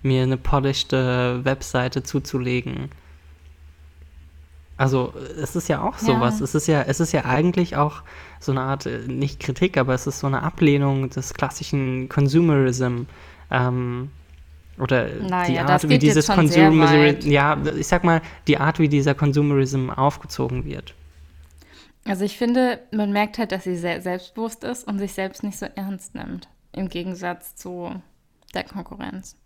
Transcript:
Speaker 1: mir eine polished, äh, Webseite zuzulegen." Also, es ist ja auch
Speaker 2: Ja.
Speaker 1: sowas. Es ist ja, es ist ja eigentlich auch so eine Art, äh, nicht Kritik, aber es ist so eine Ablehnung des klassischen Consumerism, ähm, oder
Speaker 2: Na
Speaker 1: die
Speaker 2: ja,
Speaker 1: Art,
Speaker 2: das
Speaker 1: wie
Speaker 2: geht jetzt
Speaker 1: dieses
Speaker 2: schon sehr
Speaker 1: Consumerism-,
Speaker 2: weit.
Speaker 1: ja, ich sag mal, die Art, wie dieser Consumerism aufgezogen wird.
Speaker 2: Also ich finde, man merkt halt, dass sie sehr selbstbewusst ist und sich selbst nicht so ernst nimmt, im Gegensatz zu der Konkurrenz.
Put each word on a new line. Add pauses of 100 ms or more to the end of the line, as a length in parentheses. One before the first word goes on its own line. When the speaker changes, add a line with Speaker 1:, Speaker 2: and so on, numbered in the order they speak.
Speaker 1:
mir
eine
polished,
äh,
Webseite
zuzulegen." (1900)
Also, (280)
es
ist
ja
auch
Speaker 2:
Ja.
Speaker 1:
sowas.
Es
ist
ja,
es
ist
ja
eigentlich
auch (360)
so
eine
Art,
äh,
nicht
Kritik,
aber
es
ist
so
eine
Ablehnung
des
klassischen
Consumerism, (460)
ähm, (680)
oder (100)
Speaker 2:
Na
Speaker 1:
die
Speaker 2:
ja,
Speaker 1:
Art,
Speaker 2:
das
Speaker 1:
wie
Speaker 2:
geht
jetzt
Speaker 1:
dieses
Speaker 2:
schon
sehr
Speaker 1:
Consumerism-,
Speaker 2:
weit.
Speaker 1:
ja, (200)
ich
sag
mal, (260)
die
Art,
wie
dieser
Consumerism
aufgezogen
wird. (1120)
Speaker 2:
Also
ich
finde, (120)
man
merkt
halt,
dass
sie
sehr
selbstbewusst
ist
und
sich
selbst
nicht
so
ernst
nimmt, (240)
im
Gegensatz
zu (520)
der
Konkurrenz. (100)